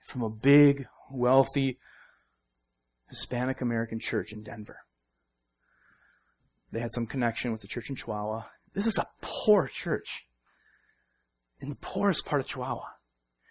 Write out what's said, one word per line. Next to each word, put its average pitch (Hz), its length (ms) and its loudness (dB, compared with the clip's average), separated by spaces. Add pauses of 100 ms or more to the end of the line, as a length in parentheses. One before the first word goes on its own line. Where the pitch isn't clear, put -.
from 127 180 -6
a 110 80 0
big, 139 560 6 (240)
wealthy 135 680 4 (1300)
Hispanic 127 520 -4
American 117 380 -2
church 104 340 -2
in 107 120 -10
Denver. 113 340 -12 (1900)
They 113 80 -4
had 120 140 -2
some 120 140 0
connection 120 440 -2
with 110 100 -4
the - 60 -18
church - 240 -8
in 131 60 -6
Chihuahua. 107 480 -6 (280)
This 202 140 -2
is 220 120 0
a - 100 -4 (120)
poor 202 460 2
church - 600 -6 (1300)
in 143 100 -8
the 123 60 -8
poorest - 480 0
part 143 160 0
of - 60 -4
Chihuahua. 127 400 -6 (640)